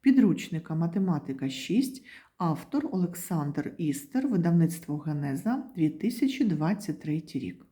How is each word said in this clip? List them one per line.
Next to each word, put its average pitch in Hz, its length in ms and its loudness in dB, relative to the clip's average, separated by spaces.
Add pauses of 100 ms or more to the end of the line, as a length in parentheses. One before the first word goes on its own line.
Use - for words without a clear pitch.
підручника 202 720 4
«Математика 165 720 0
шість», - 580 0 (320)
автор 175 540 -2
Олександр 165 840 -2
Істер, 165 500 -2
видавництво 170 720 2
«Генеза», 147 680 -2 (100)
дві 156 160 2
тисячі - 540 -2
двадцять 165 560 -2
третій 151 380 -4
рік. - 340 -10